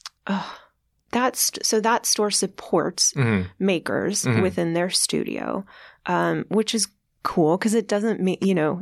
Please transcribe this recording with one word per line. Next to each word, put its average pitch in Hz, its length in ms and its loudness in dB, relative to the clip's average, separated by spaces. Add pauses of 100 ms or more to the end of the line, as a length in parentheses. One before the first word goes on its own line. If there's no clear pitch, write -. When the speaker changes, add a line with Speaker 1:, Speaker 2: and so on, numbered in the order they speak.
(260)
Speaker 1:
oh, 190 320 -6 (540)
that's, 247 400 0 (100)
so - 200 0
that 226 260 0
store 208 240 0
supports - 800 0
Speaker 2:
Mm-hmm. 110 360 0 (100)
Speaker 1:
makers 190 640 0
Speaker 2:
Mm-hmm. 226 180 2
Speaker 1:
within 175 320 0
their 175 160 0
studio, - 720 -2 (440)
um, 170 420 0
which 214 240 0
is 214 140 0 (340)
cool 165 360 2
'cause 214 180 2
it 220 120 0
doesn't 208 320 0
mean, 185 220 0
you 190 140 2
know, 160 260 0